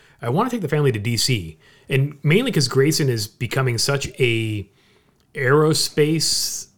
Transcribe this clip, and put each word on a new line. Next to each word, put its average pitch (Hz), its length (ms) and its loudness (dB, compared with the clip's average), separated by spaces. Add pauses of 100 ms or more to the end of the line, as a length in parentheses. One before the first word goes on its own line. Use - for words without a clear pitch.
(240)
I 113 60 -4
wanna 202 200 0
take 240 120 -4
the 160 80 -4
family 147 220 2
to 110 60 -4
D 113 200 -2
C, 92 420 -2 (280)
and 135 360 0
mainly 208 280 2
'cause 139 160 0
Grayson 135 420 2
is 113 180 -2
becoming 123 500 -2
such 139 300 -2 (120)
a 113 480 0 (680)
aerospace, 151 1300 0 (100)